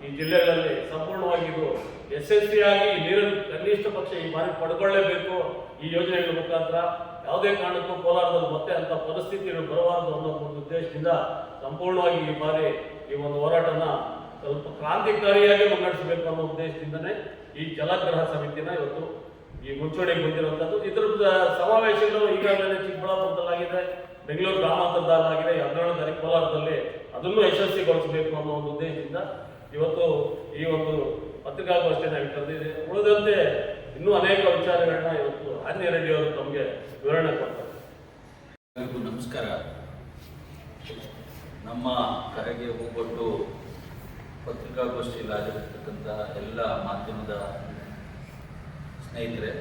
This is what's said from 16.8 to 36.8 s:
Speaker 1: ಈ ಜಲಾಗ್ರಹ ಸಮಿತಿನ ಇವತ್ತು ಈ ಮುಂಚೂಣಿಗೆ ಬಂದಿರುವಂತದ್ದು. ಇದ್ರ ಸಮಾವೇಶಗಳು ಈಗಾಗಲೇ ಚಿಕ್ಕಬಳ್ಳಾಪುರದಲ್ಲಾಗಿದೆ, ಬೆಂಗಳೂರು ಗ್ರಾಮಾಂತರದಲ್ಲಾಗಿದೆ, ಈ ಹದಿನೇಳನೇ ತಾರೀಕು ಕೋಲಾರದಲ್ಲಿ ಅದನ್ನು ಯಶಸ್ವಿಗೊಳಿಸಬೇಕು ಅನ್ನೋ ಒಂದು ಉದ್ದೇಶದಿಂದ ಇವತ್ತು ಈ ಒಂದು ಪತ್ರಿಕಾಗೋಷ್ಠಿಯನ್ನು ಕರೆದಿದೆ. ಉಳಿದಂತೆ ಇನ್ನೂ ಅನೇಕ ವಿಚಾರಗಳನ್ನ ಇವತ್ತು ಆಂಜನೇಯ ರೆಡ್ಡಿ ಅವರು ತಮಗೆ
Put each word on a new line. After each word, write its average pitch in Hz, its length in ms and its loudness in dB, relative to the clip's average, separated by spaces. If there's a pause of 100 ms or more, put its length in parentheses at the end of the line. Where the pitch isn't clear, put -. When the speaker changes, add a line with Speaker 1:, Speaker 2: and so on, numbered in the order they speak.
Speaker 1:
ಈ 160 60 -4 (120)
ಜಲಾಗ್ರಹ 165 460 2 (100)
ಸಮಿತಿನ 147 360 -4 (100)
ಇವತ್ತು 143 260 -4 (600)
ಈ 139 40 -10 (100)
ಮುಂಚೂಣಿಗೆ 170 460 0
ಬಂದಿರುವಂತದ್ದು. 156 520 0 (120)
ಇದ್ರ 214 140 2 (580)
ಸಮಾವೇಶಗಳು 214 640 6 (100)
ಈಗಾಗಲೇ 196 480 2
ಚಿಕ್ಕಬಳ್ಳಾಪುರದಲ್ಲಾಗಿದೆ, 180 1000 0 (460)
ಬೆಂಗಳೂರು 185 340 0
ಗ್ರಾಮಾಂತರದಲ್ಲಾಗಿದೆ, 165 960 4
ಈ - 60 0
ಹದಿನೇಳನೇ 170 380 0
ತಾರೀಕು 151 220 -4
ಕೋಲಾರದಲ್ಲಿ 160 540 2 (380)
ಅದನ್ನು 196 320 2
ಯಶಸ್ವಿಗೊಳಿಸಬೇಕು 165 920 2
ಅನ್ನೋ 151 200 -4
ಒಂದು 147 140 -6
ಉದ್ದೇಶದಿಂದ 156 460 -6 (560)
ಇವತ್ತು 165 300 2 (540)
ಈ 160 40 -2 (120)
ಒಂದು 156 180 0 (520)
ಪತ್ರಿಕಾಗೋಷ್ಠಿಯನ್ನು 156 880 2
ಕರೆದಿದೆ. 151 340 -6 (220)
ಉಳಿದಂತೆ 208 440 6 (640)
ಇನ್ನೂ 190 220 2
ಅನೇಕ 190 220 4 (180)
ವಿಚಾರಗಳನ್ನ 170 500 2 (120)
ಇವತ್ತು - 280 -4 (180)
ಆಂಜನೇಯ 175 280 0
ರೆಡ್ಡಿ 160 200 2
ಅವರು 151 220 2
ತಮಗೆ 135 260 -2 (400)